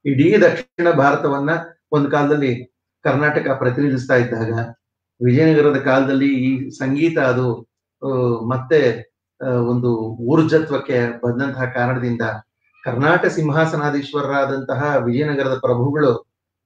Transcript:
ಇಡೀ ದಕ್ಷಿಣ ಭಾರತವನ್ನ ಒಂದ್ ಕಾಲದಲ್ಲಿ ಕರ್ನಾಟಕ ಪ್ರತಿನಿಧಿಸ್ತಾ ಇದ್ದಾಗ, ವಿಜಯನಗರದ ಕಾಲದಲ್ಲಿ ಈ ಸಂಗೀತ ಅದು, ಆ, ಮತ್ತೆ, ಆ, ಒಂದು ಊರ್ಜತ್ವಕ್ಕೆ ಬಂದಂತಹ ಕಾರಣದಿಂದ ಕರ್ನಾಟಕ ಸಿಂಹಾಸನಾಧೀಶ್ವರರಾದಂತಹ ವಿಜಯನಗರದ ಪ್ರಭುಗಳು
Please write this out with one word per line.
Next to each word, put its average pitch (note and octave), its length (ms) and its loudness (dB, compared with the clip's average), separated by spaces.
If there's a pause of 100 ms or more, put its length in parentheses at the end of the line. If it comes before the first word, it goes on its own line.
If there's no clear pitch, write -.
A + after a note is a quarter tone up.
ಇಡೀ D3 320 4
ದಕ್ಷಿಣ E3+ 540 2
ಭಾರತವನ್ನ C#3+ 580 0 (420)
ಒಂದ್ C#3+ 200 0
ಕಾಲದಲ್ಲಿ C#3+ 540 0 (380)
ಕರ್ನಾಟಕ C#3+ 460 0
ಪ್ರತಿನಿಧಿಸ್ತಾ B2+ 640 0
ಇದ್ದಾಗ, A2+ 600 -2 (480)
ವಿಜಯನಗರದ D3 540 4
ಕಾಲದಲ್ಲಿ C3+ 560 2
ಈ C3 360 -2
ಸಂಗೀತ D3+ 480 -2
ಅದು, B2+ 500 0 (360)
ಆ, C3+ 40 -6 (380)
ಮತ್ತೆ, B2 640 0 (300)
ಆ, C3+ 40 -8
ಒಂದು B2 600 0
ಊರ್ಜತ್ವಕ್ಕೆ C3 1160 0
ಬಂದಂತಹ B2 440 -4
ಕಾರಣದಿಂದ B2 560 -4 (640)
ಕರ್ನಾಟಕ C#3+ 420 0
ಸಿಂಹಾಸನಾಧೀಶ್ವರರಾದಂತಹ C#3+ 1800 -2
ವಿಜಯನಗರದ C3 500 -2
ಪ್ರಭುಗಳು C3 760 0 (340)